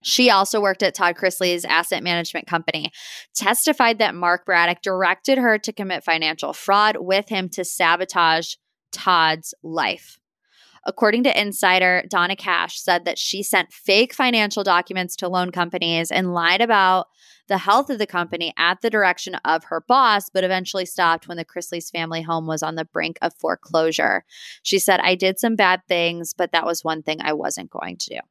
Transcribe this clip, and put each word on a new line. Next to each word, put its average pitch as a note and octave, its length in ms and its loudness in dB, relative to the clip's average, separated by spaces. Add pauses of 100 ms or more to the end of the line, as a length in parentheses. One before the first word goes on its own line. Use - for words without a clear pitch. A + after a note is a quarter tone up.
She B3 280 4
also G3+ 320 2
worked G3 200 0
at G3 120 0
Todd F3 200 0
Chrisley's F3+ 500 -2
asset E3 380 0
management E3+ 440 -4
company, D#3+ 440 -4 (440)
testified A#3 640 2
that G#3+ 160 2
Mark F3 320 0
Braddock F3 340 2
directed F#3+ 560 2
her A#3 220 2
to G#3+ 160 -6
commit F#3+ 280 -6
financial D#3+ 520 -2
fraud G#3 440 2
with F#3+ 300 -2
him F#3+ 220 -4
to F#3 140 -6
sabotage E3+ 880 2 (380)
Todd's D#3+ 680 0
life. D#3 560 -6 (680)
According A3+ 380 0
to C4+ 140 2
Insider, F#3 680 2
Donna F3+ 260 0
Cash E3+ 460 -2
said F3 240 0
that E3+ 140 -4
she - 240 -6
sent F#3+ 320 -2
fake G#3+ 400 2
financial A3 500 0
documents F3+ 520 0
to F#3 120 -6
loan F3+ 220 0
companies E3+ 600 -2
and F3+ 220 -4
lied F3 300 2
about G3 460 4 (400)
the G3 100 0
health A#3+ 320 2
of B3+ 80 -4
the G#3 80 -2
company E3+ 500 -6
at F3 240 0
the A#3 80 -2
direction F#3+ 460 0 (100)
of E3 200 0
her E3 220 -8
boss, A#3 440 4
but F#3 140 0
eventually F#3 420 -4
stopped E3 420 0
when F3 80 -10
the E3 80 -8
Chrisley's - 460 -10
family E3 320 -6
home D#3+ 240 -4
was D#3+ 160 -4
on D#3+ 140 -6
the D#3+ 100 -6
brink E3 340 -6
of E3 140 -4
foreclosure. D#3+ 880 0 (380)
She - 160 0
said, F#3 220 4
"I F#3 140 2
did F#3+ 240 0
some A3+ 180 0
bad F#3 300 2
things, E3+ 460 -2
but E3+ 200 -4
that E3 120 0
was E3+ 180 -2
one D#3+ 200 -4
thing D#3 180 -6
I D3+ 140 -2
wasn't - 340 -6
going F2 300 -12
to - 160 -10
do." - 60 -10 (100)